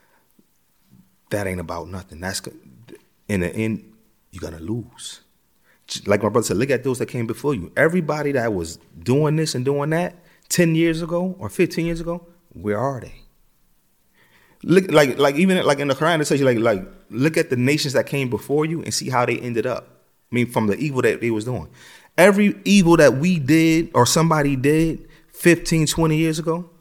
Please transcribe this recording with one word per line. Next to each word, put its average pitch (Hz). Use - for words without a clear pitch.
That 101
ain't 92
about 82
nothing. 87
That's 92
go-, -
in 98
the 87
end, 110
you're 90
gonna 82
lose. 110
J-, -
like 101
my 107
brother 110
said, 95
look 135
at 120
those 127
that 120
came 117
before 139
you. 82
Everybody 151
that 117
was 82
doing 147
this 156
and 127
doing 143
that 170
ten 165
years 165
ago 175
or 208
fifteen 170
years 170
ago, 170
where 101
are 131
they? 87
Look, 185
like, 147
like, 143
even, 185
like, 139
in 143
the 135
Quran, 160
it 147
says, 139
like, 127
like, 110
look 143
at 165
the 127
nations 139
that 113
came 139
before 147
you 160
and -
see -
how 123
they 123
ended 117
up. 123
I 117
mean, 120
from 117
the 98
evil 131
that 113
they 117
was 107
doing. 104
Every 202
evil 180
that 143
we 165
did 160
or 120
somebody 156
did 151
fifteen, 165
twenty 160
years 160
ago, 165